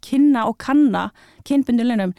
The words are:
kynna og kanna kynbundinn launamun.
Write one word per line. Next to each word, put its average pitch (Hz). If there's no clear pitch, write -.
kynna 269
og 226
kanna 226
kynbundinn 247
launamun. 196